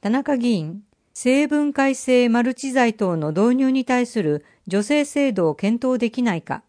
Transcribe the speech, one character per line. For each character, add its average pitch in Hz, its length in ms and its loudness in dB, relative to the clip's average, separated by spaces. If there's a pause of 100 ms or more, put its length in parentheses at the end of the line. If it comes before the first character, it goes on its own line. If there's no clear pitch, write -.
田 208 100 -4
中 269 260 0
議 240 140 0
員、 180 320 -4 (300)
生 269 340 0
分 294 260 0
解 269 220 0
性 247 340 2
マ 240 140 2
ル 247 120 0
チ 262 180 -8
材 240 220 2
等 185 220 -2
の 156 160 -4
導 214 220 2
入 262 160 2
に 262 140 0
対 247 220 0
す 240 160 -4
る 147 220 -2 (200)
助 196 180 -2
成 294 220 0
制 277 280 0
度 180 180 2
を 147 40 -2
検 226 300 -2
討 254 160 0
で 226 100 0
き 247 120 -4
な 214 140 0
い 151 60 -6
か。 - 260 -8